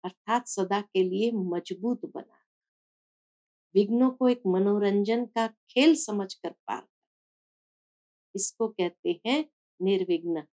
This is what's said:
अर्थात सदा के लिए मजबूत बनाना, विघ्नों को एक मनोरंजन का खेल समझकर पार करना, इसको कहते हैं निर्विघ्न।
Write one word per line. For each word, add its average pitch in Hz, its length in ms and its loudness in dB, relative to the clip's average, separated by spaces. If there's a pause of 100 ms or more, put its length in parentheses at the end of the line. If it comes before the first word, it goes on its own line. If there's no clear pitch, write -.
अर्थात 220 440 -4
सदा 196 320 -2
के 196 220 0
लिए 196 300 0
मजबूत 185 720 -4
बनाना, - 380 -16 (1300)
विघ्नों 233 360 4
को 254 180 0
एक 247 180 0
मनोरंजन 202 800 2
का 226 200 -2
खेल 277 480 2
समझकर - 560 -6
पार - 300 -10
करना, - 80 -20 (1500)
इसको 214 360 -4
कहते 175 560 -4
हैं 262 120 0 (420)
निर्विघ्न। 170 680 -2 (100)